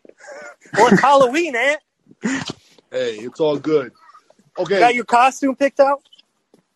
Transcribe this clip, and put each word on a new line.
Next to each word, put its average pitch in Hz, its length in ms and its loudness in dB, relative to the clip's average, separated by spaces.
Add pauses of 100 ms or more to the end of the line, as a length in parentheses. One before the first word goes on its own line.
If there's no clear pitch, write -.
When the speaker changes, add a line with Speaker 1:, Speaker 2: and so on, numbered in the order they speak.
(760)
Speaker 1:
Well, - 120 6
it's 202 120 4
Halloween, 277 560 2
Ant. 285 240 -2 (1120)
Speaker 2:
Hey, 120 300 -6
it's 120 200 -12
all 151 180 0
good. 139 340 -2 (680)
Okay. 185 220 -2
Speaker 1:
Got 240 140 4
your 240 120 -6
costume 254 500 0
picked 277 240 0
out? 277 220 0 (720)